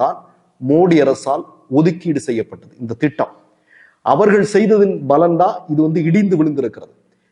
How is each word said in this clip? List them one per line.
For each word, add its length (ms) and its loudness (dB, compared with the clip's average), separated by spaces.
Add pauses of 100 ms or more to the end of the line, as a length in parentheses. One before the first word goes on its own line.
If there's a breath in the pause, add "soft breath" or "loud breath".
தான் 180 -4 (420 soft breath)
மோடி 440 2
அரசால் 400 -4 (340)
ஒதுக்கீடு 480 -2
செய்யப்பட்டது 560 -8
இந்த 220 -10
திட்டம். 280 -4 (800 soft breath)
அவர்கள் 440 2
செய்ததின் 400 2 (160)
பலன்தான் 440 2 (140)
இது 160 0
வந்து 220 -2
இடிந்து 340 2
விழுந்திருக்கிறது. 500 -4 (380)